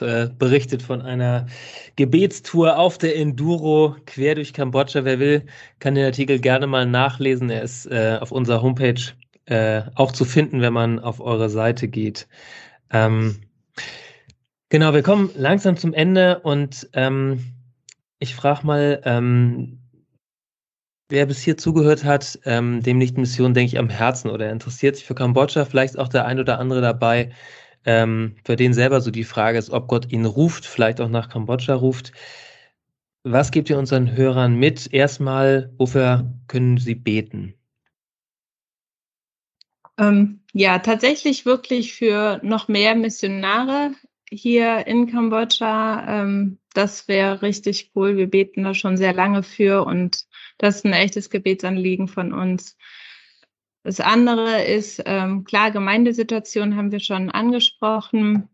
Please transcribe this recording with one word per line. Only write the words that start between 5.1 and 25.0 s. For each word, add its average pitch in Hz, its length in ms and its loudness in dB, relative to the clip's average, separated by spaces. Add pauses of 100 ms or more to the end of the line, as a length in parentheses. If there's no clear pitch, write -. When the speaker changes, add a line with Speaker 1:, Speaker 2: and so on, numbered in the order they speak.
Speaker 1:
will, 143 260 2 (340)
kann 139 160 0
den 139 100 2
Artikel 131 340 0
gerne 131 280 2
mal 127 180 0
nachlesen. 127 640 0
Er 113 140 -6
ist, - 240 -12
äh, 113 340 0
auf 117 100 -10
unserer 120 300 0
Homepage, 123 400 0 (440)
äh, 110 360 0 (140)
auch 131 160 2
zu - 140 -2
finden, 143 360 0
wenn 120 120 2
man 117 260 0
auf - 200 -8
eure 113 300 -2
Seite 110 400 -2
geht. 107 400 -6 (600)
Ähm, 110 500 0 (1300)
genau, 156 240 4
wir 147 100 4
kommen 196 320 2
langsam 175 400 2
zum 165 180 -2
Ende 180 460 4
und, 143 540 -4
ähm, 135 500 0 (760)
ich - 160 -8
frag 143 280 0
mal, 147 400 0
ähm, 123 760 0 (1300)
wer 139 140 4
bis 139 160 -4
hier 156 160 0
zugehört 151 460 4
hat, 143 420 0
ähm, 120 380 -2
dem 123 160 2
liegt 127 180 0
Mission, 127 380 2
denke 120 180 2
ich, - 60 0
am 117 100 0
Herzen 113 400 -2
oder 107 220 -6
interessiert 127 440 -2
sich - 100 -18